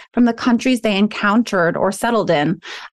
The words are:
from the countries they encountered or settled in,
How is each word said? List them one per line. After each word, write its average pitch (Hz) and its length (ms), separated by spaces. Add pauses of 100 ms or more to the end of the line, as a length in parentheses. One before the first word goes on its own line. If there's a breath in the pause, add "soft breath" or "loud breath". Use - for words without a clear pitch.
(140)
from 240 120
the 233 80
countries 240 480
they 214 140
encountered 202 800
or 190 160
settled 214 380
in, 151 320 (320 loud breath)